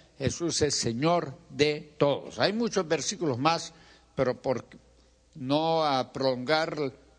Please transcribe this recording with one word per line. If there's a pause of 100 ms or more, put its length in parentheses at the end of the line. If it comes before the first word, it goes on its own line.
(180)
Jesús
es
Señor (120)
de
todos.
Hay
muchos
versículos
más, (420)
pero
por (680)
no
a
prolongar (260)